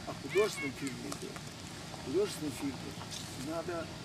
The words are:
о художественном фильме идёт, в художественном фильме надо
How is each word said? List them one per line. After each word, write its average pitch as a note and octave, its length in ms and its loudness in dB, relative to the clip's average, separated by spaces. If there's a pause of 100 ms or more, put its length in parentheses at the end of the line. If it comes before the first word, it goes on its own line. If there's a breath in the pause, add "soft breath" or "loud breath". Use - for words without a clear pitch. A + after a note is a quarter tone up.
о C#3 60 0 (100)
художественном D3 560 6
фильме A#2+ 300 -2
идёт, - 260 -4 (680)
в - 40 -6
художественном D#3 540 4
фильме C#3 300 -2 (640)
надо E3 340 0 (200)